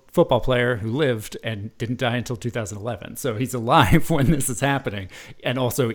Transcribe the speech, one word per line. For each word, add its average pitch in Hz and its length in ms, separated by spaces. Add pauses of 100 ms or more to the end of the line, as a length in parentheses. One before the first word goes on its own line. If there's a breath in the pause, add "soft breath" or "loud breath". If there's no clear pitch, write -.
football 131 320
player 123 380
who 107 120
lived 123 540
and 104 340
didn't 117 220
die 120 160
until 123 200
two 120 140
thousand 107 300
eleven. 110 360
So 117 200
he's 120 180
alive 131 560
<laughs> - 0
when 139 220
this 135 180
is 123 120
happening. 120 480 (340 loud breath)
And 127 160
also, 120 360